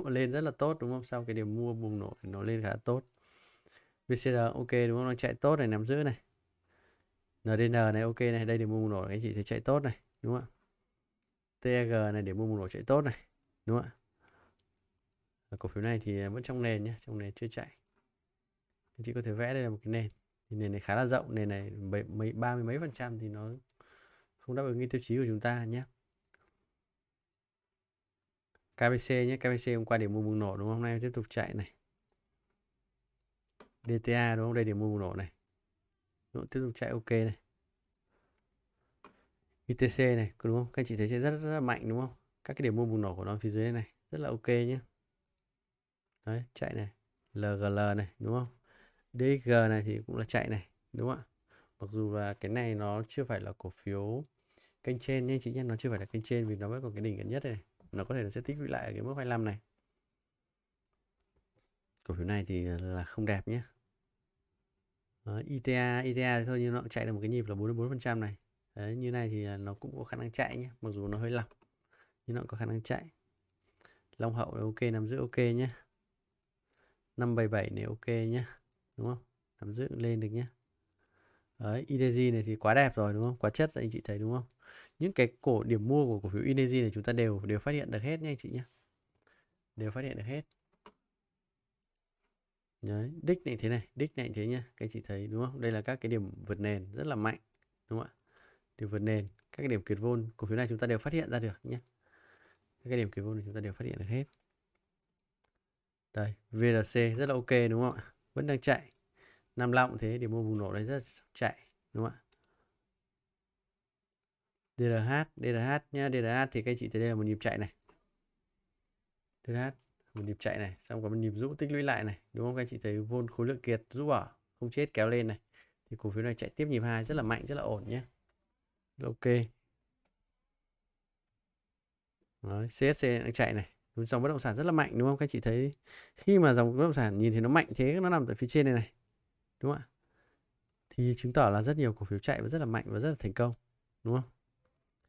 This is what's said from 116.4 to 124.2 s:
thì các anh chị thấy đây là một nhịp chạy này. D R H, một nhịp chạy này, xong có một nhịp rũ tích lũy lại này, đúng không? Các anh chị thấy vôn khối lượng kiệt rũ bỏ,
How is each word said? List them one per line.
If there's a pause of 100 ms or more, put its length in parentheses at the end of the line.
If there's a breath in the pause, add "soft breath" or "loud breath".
thì
các
anh
chị
thấy
đây
là
một
nhịp
chạy
này. (1700)
D
R
H, (440)
một
nhịp
chạy
này,
xong
có
một
nhịp
rũ
tích
lũy
lại
này, (140)
đúng
không?
Các
anh
chị
thấy
vôn
khối
lượng
kiệt
rũ
bỏ, (240)